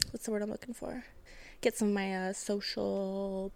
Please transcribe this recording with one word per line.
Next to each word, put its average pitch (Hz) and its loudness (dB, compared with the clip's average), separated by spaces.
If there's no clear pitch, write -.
what's - -6
the 233 0
word 208 2
I'm 208 -2
looking 226 -6
for? - -4
Get 226 4
some 214 4
of 208 6
my, 196 2
uh, 190 2
social 196 0